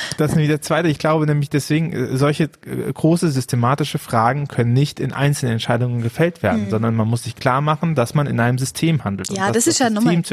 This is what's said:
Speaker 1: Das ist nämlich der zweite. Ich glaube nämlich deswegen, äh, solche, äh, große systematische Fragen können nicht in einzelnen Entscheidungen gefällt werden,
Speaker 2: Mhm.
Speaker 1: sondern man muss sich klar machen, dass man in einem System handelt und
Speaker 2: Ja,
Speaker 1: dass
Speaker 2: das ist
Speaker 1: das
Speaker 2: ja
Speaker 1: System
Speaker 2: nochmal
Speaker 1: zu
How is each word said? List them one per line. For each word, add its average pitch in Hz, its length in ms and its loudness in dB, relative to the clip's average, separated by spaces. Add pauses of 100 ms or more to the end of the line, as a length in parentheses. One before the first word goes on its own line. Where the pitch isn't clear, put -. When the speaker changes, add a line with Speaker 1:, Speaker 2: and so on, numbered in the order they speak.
(160)
Speaker 1:
Das 151 140 0
ist - 60 0
nämlich 151 140 2
der 151 120 0
zweite. 165 260 0
Ich 147 100 0
glaube 156 280 2
nämlich 147 220 0
deswegen, 151 440 -2
äh, 127 240 -4
solche, 147 280 2
äh, 127 480 -6
große 170 380 2
systematische 131 680 0
Fragen 127 500 0
können 120 240 0
nicht 139 260 2
in 135 140 -4
einzelnen 139 420 0
Entscheidungen 120 480 -2
gefällt 165 400 -2
werden, 107 240 0
Speaker 2:
Mhm. 98 40 -4
Speaker 1:
sondern 113 260 0
man 110 100 2
muss 117 160 0
sich - 140 -10
klar 131 240 0
machen, 151 340 0
dass 123 200 0
man 147 120 2
in 120 140 -2
einem 123 180 2
System 156 460 -2
handelt 98 260 -6
und 202 60 -4
Speaker 2:
Ja, 190 100 -2
Speaker 1:
dass 214 100 2
Speaker 2:
das 240 120 2
ist 330 60 2
Speaker 1:
das - 40 -2
Speaker 2:
ja 262 80 2
Speaker 1:
System 220 180 0
Speaker 2:
nochmal 170 200 4
Speaker 1:
zu - 80 -12